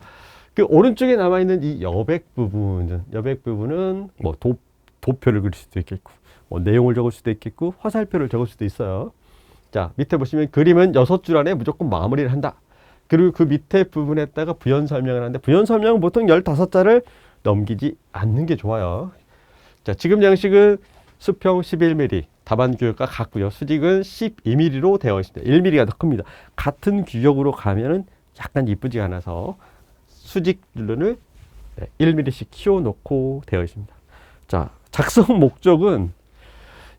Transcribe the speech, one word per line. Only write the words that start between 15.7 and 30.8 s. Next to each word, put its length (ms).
보통 280
열다섯 440
자를 300
넘기지 520
않는 340
게 100
좋아요. 560
자, 100
지금 280
양식은 560
수평 440
십일 320
밀리, 320
답안 320
규격과 300
같고요. 440
수직은 520
십이 540
밀리로 420
되어 220
있습니다. 300
일 120
밀리가 220
더 120
큽니다. 280
같은 480
규격으로 480
가면은 540
약간 280
이쁘지 320
않아서 560
수직 560
줄눈을, 420